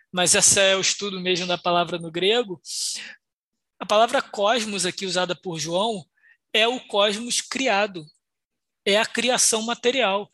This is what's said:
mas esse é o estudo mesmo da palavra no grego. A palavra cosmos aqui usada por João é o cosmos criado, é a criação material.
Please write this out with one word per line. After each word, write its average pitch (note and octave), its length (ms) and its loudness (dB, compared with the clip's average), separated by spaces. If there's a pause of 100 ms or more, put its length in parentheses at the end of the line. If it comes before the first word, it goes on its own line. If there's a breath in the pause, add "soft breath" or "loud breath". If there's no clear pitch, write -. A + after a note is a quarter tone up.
(120)
mas F3+ 240 2
esse G3+ 240 4
é F#3+ 180 4
o F#3 40 -2
estudo G3 380 -4
mesmo F3+ 260 0
da F3 120 -2
palavra F3 420 0
no E3 100 -10
grego. F#3+ 520 -2 (1200 loud breath)
A - 60 -10
palavra A#3 360 4
cosmos G#3 640 -2
aqui F#3 200 -4
usada F3+ 280 -2
por E3 240 -8
João F3+ 480 -4 (460 soft breath)
é A3 160 4
o B3+ 140 -4
cosmos G#3+ 580 0
criado, G3+ 680 -2 (800)
é G3+ 120 4
a A3 80 2
criação A#3 560 0
material. A#3 720 0